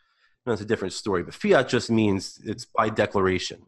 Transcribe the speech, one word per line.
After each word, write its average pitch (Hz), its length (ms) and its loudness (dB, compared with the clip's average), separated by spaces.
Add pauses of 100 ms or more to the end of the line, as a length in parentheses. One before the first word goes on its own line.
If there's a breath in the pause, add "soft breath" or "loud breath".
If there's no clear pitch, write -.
(460)
that's 110 140 -2
a 101 40 -10
different 101 300 -2
story. 90 300 -2
But - 100 -14
fiat 170 340 2
just 120 220 0
means 107 540 0
it's - 200 -10
by 110 260 0
declaration, 101 760 0